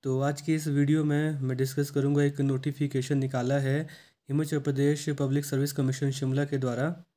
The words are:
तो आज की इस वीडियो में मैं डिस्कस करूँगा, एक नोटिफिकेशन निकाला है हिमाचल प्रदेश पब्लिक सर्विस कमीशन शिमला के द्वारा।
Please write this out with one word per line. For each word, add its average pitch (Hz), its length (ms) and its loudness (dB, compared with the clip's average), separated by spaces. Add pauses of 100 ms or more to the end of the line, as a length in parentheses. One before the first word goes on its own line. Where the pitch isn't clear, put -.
तो 131 180 0
आज 143 200 0
की 156 140 0
इस 156 140 -2
वीडियो 147 360 4
में 151 360 0
मैं 127 160 -2
डिस्कस 135 340 0
करूँगा, 143 320 2
एक 143 180 0
नोटिफिकेशन 139 760 0
निकाला 131 400 0
है 139 240 0 (460)
हिमाचल 151 320 0
प्रदेश 143 480 0
पब्लिक 143 360 0
सर्विस 139 280 -2
कमीशन 135 380 0
शिमला 135 340 -2
के 143 140 -2
द्वारा। 127 320 -2 (260)